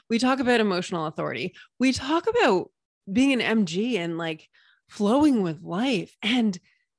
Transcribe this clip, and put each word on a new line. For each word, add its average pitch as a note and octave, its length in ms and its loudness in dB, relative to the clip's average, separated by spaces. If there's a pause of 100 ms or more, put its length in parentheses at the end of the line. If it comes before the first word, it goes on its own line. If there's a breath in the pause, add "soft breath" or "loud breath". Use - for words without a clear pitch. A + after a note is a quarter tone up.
We A3+ 100 0
talk B3+ 200 2
about A#3+ 220 2
emotional F3+ 460 -2
authority. D3+ 460 -6 (260 loud breath)
We B3+ 120 2
talk D4 360 -2
about E4+ 420 2 (420)
being C4 220 2
an A#3 80 0
M G#3 240 2
G G3+ 320 -2
and, E3+ 200 -4
like, D#3+ 300 -8 (400 soft breath)
flowing B3 540 2
with D#3+ 220 -2
life. F3+ 580 -4
And G#3+ 360 0 (420)